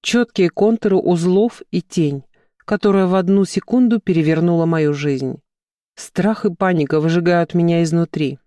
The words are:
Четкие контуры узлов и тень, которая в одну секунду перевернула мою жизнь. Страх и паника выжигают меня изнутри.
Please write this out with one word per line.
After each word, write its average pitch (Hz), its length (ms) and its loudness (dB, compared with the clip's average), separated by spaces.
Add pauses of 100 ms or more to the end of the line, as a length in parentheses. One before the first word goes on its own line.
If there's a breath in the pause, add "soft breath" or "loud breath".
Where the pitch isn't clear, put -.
Четкие 226 480 0
контуры 214 460 0
узлов 180 720 0
и 190 140 -4
тень, 143 400 -4 (340)
которая 196 480 0
в 180 80 0
одну 190 320 2
секунду 233 560 0
перевернула 165 640 0
мою 156 300 0
жизнь. 135 440 -4 (540)
Страх - 520 -4
и 185 80 0
паника 160 460 0
выжигают 170 540 0
меня 170 300 2
изнутри. 156 640 -2